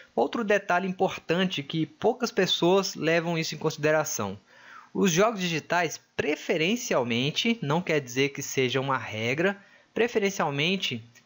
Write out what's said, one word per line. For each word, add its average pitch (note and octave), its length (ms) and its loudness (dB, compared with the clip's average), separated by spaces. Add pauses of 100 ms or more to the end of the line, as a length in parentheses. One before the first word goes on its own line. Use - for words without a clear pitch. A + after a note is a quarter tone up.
(140)
Outro A#3+ 300 0
detalhe G3 420 2
importante F#3 800 0
que D#3 220 -2
poucas G#3+ 440 -2
pessoas F#3 640 2
levam E3 440 0
isso D#3+ 180 -4
em - 20 -12
consideração. D3 800 0 (560)
Os F#3+ 200 2
jogos G#3 260 2
digitais, E3+ 580 -2 (200)
preferencialmente, F3+ 1400 0
não D3+ 200 0
quer D#3 200 0
dizer C3 280 0
que C#3 120 -8
seja C3 400 0
uma C3+ 160 0
regra, B2+ 600 -2 (360)
preferencialmente F#3+ 1080 0 (240)